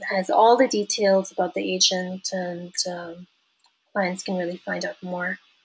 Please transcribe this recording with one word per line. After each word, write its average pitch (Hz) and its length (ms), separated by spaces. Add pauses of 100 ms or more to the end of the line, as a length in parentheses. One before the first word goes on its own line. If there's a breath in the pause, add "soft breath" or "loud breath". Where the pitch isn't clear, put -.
has 190 200
all 233 280
the 254 100
details 202 640
about 180 220
the 190 200
agent, 185 600
and, 175 400 (180)
um, 175 360 (680)
clients 190 300
can 196 120
really 180 220
find 180 260
out - 180
more 180 380 (260)